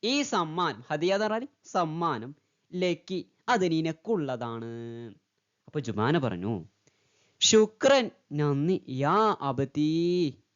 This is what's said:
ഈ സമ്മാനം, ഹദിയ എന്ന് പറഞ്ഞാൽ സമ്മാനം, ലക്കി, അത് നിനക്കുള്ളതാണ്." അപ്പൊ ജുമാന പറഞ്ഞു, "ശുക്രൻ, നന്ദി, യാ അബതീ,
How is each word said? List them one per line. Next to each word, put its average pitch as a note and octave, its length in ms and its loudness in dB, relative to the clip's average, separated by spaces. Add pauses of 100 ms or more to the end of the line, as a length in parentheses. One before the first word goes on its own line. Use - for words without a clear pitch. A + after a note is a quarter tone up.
ഈ C4+ 180 0
സമ്മാനം, E3 680 -2
ഹദിയ D#3+ 240 0
എന്ന് G#3 120 0
പറഞ്ഞാൽ A3+ 220 -4 (160)
സമ്മാനം, D#3 720 -2 (380)
ലക്കി, F3+ 560 -4 (180)
അത് F#3+ 220 2
നിനക്കുള്ളതാണ്." C#3+ 960 -2 (1000)
അപ്പൊ - 140 -6
ജുമാന A#2 380 2
പറഞ്ഞു, G2+ 460 -4 (760)
"ശുക്രൻ, A3+ 680 4 (220)
നന്ദി, D3 560 0
യാ E3+ 520 2
അബതീ, D3+ 920 0 (240)